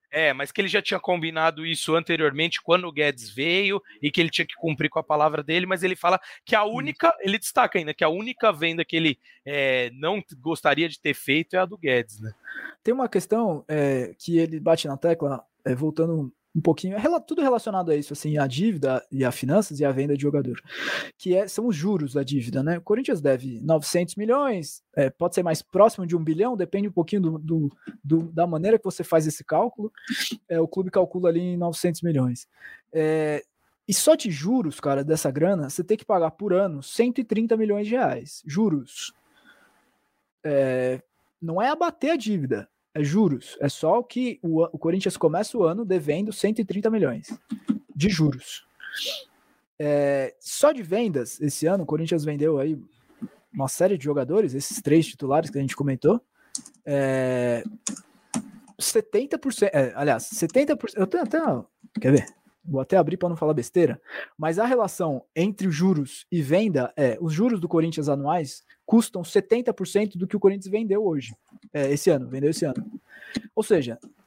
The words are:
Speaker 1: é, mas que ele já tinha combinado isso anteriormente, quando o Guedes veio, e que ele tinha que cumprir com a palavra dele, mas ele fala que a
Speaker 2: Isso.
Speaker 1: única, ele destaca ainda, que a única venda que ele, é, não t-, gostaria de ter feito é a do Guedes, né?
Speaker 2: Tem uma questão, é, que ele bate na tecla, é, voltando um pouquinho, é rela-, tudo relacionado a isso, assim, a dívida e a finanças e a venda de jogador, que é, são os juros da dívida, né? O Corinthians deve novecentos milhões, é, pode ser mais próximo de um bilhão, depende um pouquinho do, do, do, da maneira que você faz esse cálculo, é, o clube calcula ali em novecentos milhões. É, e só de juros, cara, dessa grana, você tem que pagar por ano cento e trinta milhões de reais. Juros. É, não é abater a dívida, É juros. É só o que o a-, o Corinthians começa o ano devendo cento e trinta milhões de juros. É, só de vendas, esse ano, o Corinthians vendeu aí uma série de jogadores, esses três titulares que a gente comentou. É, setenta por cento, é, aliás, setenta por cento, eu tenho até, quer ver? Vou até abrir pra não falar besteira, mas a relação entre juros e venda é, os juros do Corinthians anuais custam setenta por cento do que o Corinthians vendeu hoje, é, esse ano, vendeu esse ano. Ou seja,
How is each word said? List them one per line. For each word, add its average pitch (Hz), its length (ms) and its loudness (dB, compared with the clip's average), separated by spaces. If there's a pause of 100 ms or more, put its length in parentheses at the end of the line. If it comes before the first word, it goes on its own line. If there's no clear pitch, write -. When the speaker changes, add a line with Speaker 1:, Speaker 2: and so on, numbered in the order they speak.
(120)
Speaker 1:
é, 151 200 2
mas 139 200 -6
que - 80 -6
ele 196 80 0
já 190 120 0
tinha 190 200 -2
combinado 160 640 0
isso 160 300 0
anteriormente, 160 640 0
quando 180 220 2
o 170 80 -10
Guedes 139 360 -2
veio, 180 540 -2 (180)
e 147 80 0
que 160 120 0
ele 165 100 2
tinha - 160 -2
que - 80 -14
cumprir 151 340 -2
com - 120 -2
a - 20 -6
palavra 151 400 2
dele, 165 240 -2
mas 185 160 -2
ele 185 140 -2
fala 185 240 2 (240)
que - 100 0
a 214 100 4
Speaker 2:
Isso. 214 80 -2
Speaker 1:
única, 302 460 0
ele 196 220 -2
destaca - 360 0
ainda, 156 160 -2
que - 120 -2
a 156 40 4
única 214 440 0
venda 165 320 -2
que - 100 -8
ele, 160 240 2 (260)
é, 135 480 0
não 165 300 -4
t-, - 140 -20
gostaria 151 520 0
de 147 120 -12
ter 147 140 -2
feito 160 420 0
é - 20 2
a 185 80 2
do 196 100 -14
Guedes, 123 440 -2
né? 110 120 -10 (520)
Speaker 2:
Tem 226 100 2
uma 262 140 -2
questão, 196 580 0
é, 135 500 0
que 170 220 0
ele 160 220 0
bate 160 260 2
na 143 100 -6
tecla, 151 480 0 (200)
é, 127 100 0
voltando 156 580 -2 (220)
um 160 80 2
pouquinho, 185 340 2
é - 20 -4
rela-, 311 220 2
tudo 320 220 -4
relacionado 214 480 0
a 151 40 4
isso, 147 200 -4
assim, 151 240 -2
a 139 80 2
dívida 135 640 0
e 131 140 0
a 120 40 2
finanças 147 480 0
e 147 60 2
a 139 80 2
venda 143 240 0
de 135 60 -4
jogador, 143 360 -2 (600)
que 180 180 0
é, 196 100 2
são 214 200 -4
os 214 100 0
juros 151 380 0
da 143 80 2
dívida, 131 400 -2
né? 170 160 0
O - 20 -8
Corinthians 220 400 0
deve 131 400 0
novecentos 160 540 0
milhões, 220 680 -2 (140)
é, 135 140 2
pode 175 240 -2
ser 185 80 2
mais 160 180 0
próximo 196 460 4
de 165 100 -2
um 160 80 0
bilhão, 190 320 0
depende 196 320 -2
um 190 40 -8
pouquinho 202 280 0
do, 160 180 0
do, 156 380 -2 (260)
do, 165 300 0
da 165 140 0
maneira 180 320 2
que 220 60 -4
você 180 200 -6
faz 160 220 2
esse 151 180 -6
cálculo, 214 480 -2 (560)
é, 165 100 0
o 165 80 4
clube 185 240 -4
calcula 180 380 2
ali 165 120 2
em 175 180 -2
novecentos 170 420 -2
milhões. 131 480 0 (420)
É, 156 540 0 (420)
e 208 60 -2
só 311 220 6
de 277 160 -4
juros, 165 500 -2
cara, 139 240 0
dessa 156 260 0
grana, 156 380 2
você 170 160 -4
tem 214 140 0
que - 80 -16
pagar 165 240 2
por 196 240 -2
ano 180 280 0
cento 240 380 -2
e 240 40 -2
trinta 226 300 0
milhões 208 320 0
de 226 100 -2
reais. 139 500 -4
Juros. 156 640 -2 (1300)
É, 131 600 0 (360)
não 165 220 -4
é 240 80 2
abater 320 440 0
a 339 40 2
dívida, 156 500 -2 (300)
É 151 80 0
juros. 151 560 0
É 143 80 0
só 165 300 2
o 247 60 -2
que 247 380 -4
o 160 220 2
a-, 165 80 -6
o 160 60 -10
Corinthians 185 400 -2
começa 170 400 0
o 208 40 2
ano 180 220 0
devendo 185 480 -2
cento 220 280 -2
e 220 40 0
trinta 196 240 -2
milhões 175 400 -2 (640)
de 156 140 2
juros. 151 580 -2 (1120)
É, 143 640 0
só - 320 4
de 254 100 -4
vendas, 170 580 -2
esse 151 260 -2
ano, 185 180 2
o - 20 -10
Corinthians 160 380 -2
vendeu 151 340 0
aí 147 200 -2 (760)
uma 135 160 -4
série 208 300 2
de 131 60 -10
jogadores, 143 500 0
esses - 260 -6
três 156 260 4
titulares 147 440 -2
que 139 80 -4
a - 20 -2
gente 135 160 -4
comentou. 147 440 2 (640)
É, 127 760 0 (1160)
setenta 240 600 0
por 269 140 -4
cento, - 220 2
é, 135 200 2
aliás, 147 300 0
setenta 285 500 0
por - 140 -8
cento, - 120 -6
eu 190 60 2
tenho 349 180 -2
até, 277 140 -2 (600)
quer 135 120 4
ver? 135 140 6 (420)
Vou 135 120 -2
até 131 160 0
abrir 165 200 4
pra 180 120 -2
não 170 80 -4
falar 156 180 0
besteira, 156 460 0 (360)
mas 160 220 -2
a 226 80 2
relação 190 580 -2 (120)
entre 190 340 0
juros 156 640 0
e 170 100 0
venda 147 540 2
é, 127 240 2
os 165 120 -2
juros 208 280 2
do 165 80 -4
Corinthians 160 400 0
anuais 143 560 -2 (200)
custam 220 380 2
setenta 226 500 0
por 190 140 -4
cento 208 320 -2
do 185 80 -4
que 214 100 -4
o 208 40 0
Corinthians 196 300 2
vendeu 214 340 0
hoje, 135 300 -2 (380)
é, 139 200 0
esse 147 180 2
ano, 127 180 2
vendeu 135 220 0
esse 165 140 -2
ano. 135 200 -4 (720)
Ou 220 80 0
seja, 131 360 2 (280)